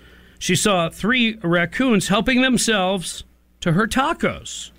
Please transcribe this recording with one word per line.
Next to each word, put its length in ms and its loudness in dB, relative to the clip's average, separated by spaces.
she 180 0
saw 340 0
three 520 0
raccoons 680 0
helping 320 2
themselves 840 0
to 120 0
her 140 2
tacos. 920 -4